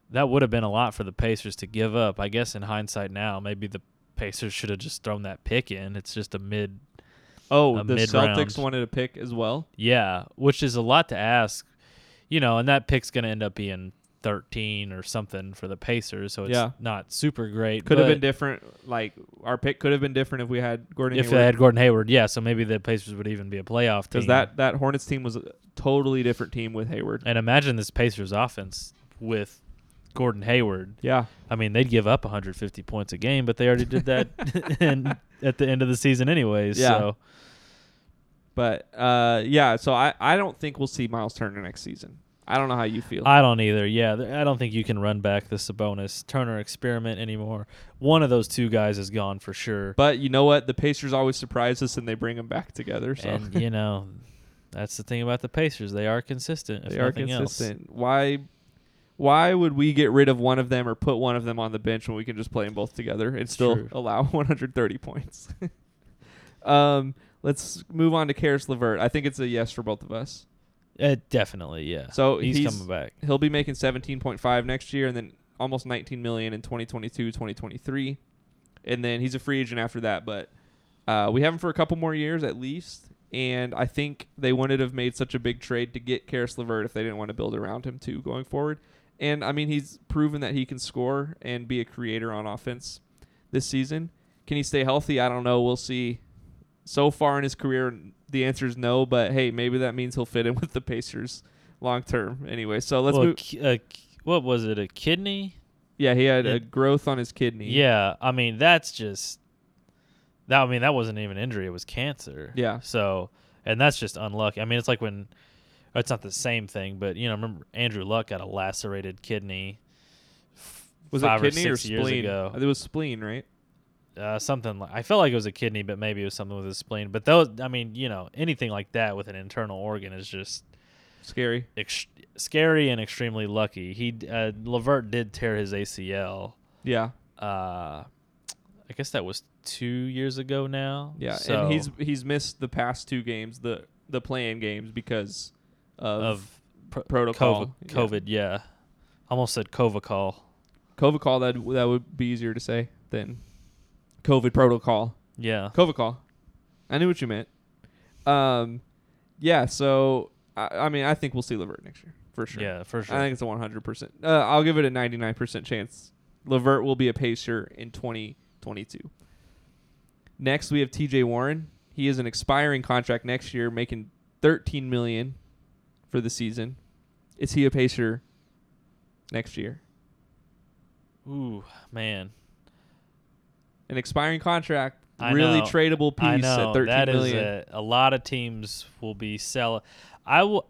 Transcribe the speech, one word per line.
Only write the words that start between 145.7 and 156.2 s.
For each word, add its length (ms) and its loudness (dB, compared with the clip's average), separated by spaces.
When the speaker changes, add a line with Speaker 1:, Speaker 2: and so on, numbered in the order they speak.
Speaker 2:
of 260 -4
Speaker 1:
of 380 -6
pr-, 100 -8
Speaker 2:
protocol. 640 2
Speaker 1:
covid, 60 -10
Speaker 2:
Yeah. 140 -12
Speaker 1:
covid, 300 0
yeah. 320 -2
Almost 240 0
said 180 -4
Covical. 640 0
Speaker 2:
Covical, 420 4
that, 140 0
that 140 2
would 280 0
be 120 -2
easier 260 -4
to 60 -6
say 300 -4
than 300 -8
covid 300 4
protocol. 640 4
Speaker 1:
Yeah. 360 -4
Speaker 2:
Covical. 440 2